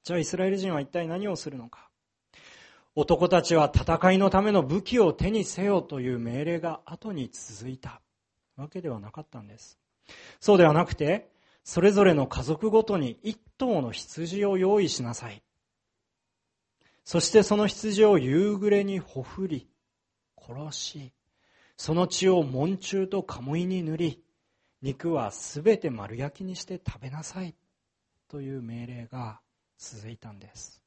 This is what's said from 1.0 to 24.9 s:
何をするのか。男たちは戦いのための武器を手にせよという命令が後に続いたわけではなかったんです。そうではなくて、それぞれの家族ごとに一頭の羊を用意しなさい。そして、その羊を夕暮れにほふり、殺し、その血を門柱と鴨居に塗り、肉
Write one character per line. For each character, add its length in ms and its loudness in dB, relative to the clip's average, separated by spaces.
何 200 -6
を 80 -4
す 140 -10
る 80 -12
の 100 -14
か。 220 -20
男 320 4
た 140 4
ち 140 0
は 180 6
戦 380 4
い 80 4
の 100 4
た 140 4
め 80 2
の 100 4
武 220 -2
器 160 0
を 140 6
手 180 -2
に 140 -2
せ 180 -6
よ 180 2
と 180 -10
い 140 -4
う 60 -4
命 260 -4
令 140 -4
が 260 -6
後 260 -12
に 220 -6
続 380 -16
い 80 -14
た 220 -18
わ 140 -14
け 120 -12
で 80 -8
は 100 -8
な 120 -16
か 100 -16
っ 60 -18
た 120 -18
ん 80 -20
で 100 -20
す。 220 -20
そ 160 6
う 40 8
で 40 10
は 100 8
な 120 2
く 80 -8
て、 340 -2
そ 180 -2
れ 100 8
ぞ 120 6
れ 100 8
の 140 2
家 160 -6
族 260 -2
ご 140 6
と 160 -2
に 240 -4
一 160 -6
頭 240 0
の 100 -4
羊 540 -6
を 140 0
用 200 4
意 100 2
し 120 -4
な 140 -6
さ 160 -14
い。 100 -20
そ 140 0
し 100 0
て、 140 8
そ 120 2
の 120 2
羊 360 2
を 140 8
夕 400 2
暮 180 2
れ 80 2
に 140 -4
ほ 240 -10
ふ 260 -8
り、 200 -8
殺 360 -14
し、 420 -12
そ 160 -4
の 140 2
血 220 2
を 120 6
門 360 -2
柱 300 -4
と 140 -4
鴨 360 -8
居 100 -2
に 160 -4
塗 140 -6
り、 260 -4
肉 320 -4